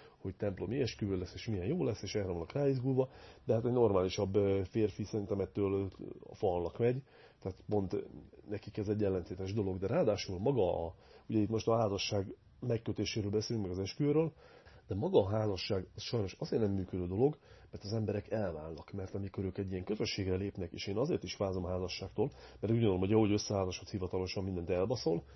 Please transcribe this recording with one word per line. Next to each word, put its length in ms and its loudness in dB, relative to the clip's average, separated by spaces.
hogy 180 -8
templomi 440 -2
esküvő 360 -2
lesz, 180 -4
és 120 -12
milyen 200 -2
jó 180 0
lesz, 180 -2
és 120 -6
erre 140 0
vannak 240 -4
ráizgulva, 560 2
de 100 4
hát 100 2
egy 80 2
normálisabb, 600 4
ö, 300 6
férfi 400 0
szerintem 360 -2
ettől, 320 0
ö, 140 0
a 60 -16
falnak 440 0
megy, 240 2
tehát 260 -8
pont 280 0
nekik 280 -8
ez 120 -2
egy 160 2
ellentétes 480 -2
dolog, 260 0
de 80 -4
ráadásul 520 0
maga 480 2
a, 80 -8
ugye 100 2
itt 100 4
most 200 0
a 80 6
házasság 580 0
megkötéséről 680 -2
beszélünk, 340 0
meg 100 -4
az 80 -2
esküvőről, 500 2
de 80 -4
maga 240 4
a 100 6
házasság 640 0
az 80 -12
sajnos 360 -2
azért 240 0
nem 100 2
működő 340 -2
dolog, 320 2
mert 140 -14
az 80 -6
emberek 380 -2
elválnak, 640 -4
mert 220 -8
amikor 300 -6
ők 140 -4
egy 120 -4
ilyen 140 -4
közösségre 520 -2
lépnek, 360 -4
és 140 -8
én 100 -4
azért 260 0
is 120 -8
fázom 300 -2
a 40 -4
házasságtól, 600 -2
mert 120 2
úgy 60 4
gondolom, 200 6
hogy 140 2
ahogy 200 8
összeházasodsz 580 0
hivatalosan, 540 -2
mindent 260 -4
elbaszol, 520 0